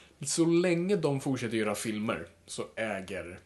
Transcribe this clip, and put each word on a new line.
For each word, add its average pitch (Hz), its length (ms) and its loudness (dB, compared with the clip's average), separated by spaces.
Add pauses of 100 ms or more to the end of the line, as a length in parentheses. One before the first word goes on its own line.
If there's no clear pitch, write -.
(220)
Så 160 240 2
länge 175 500 4
de 143 260 2
fortsätter 120 360 0
göra 104 180 2
filmer 107 520 -2 (180)
så - 200 -8 (100)
äger 95 720 -6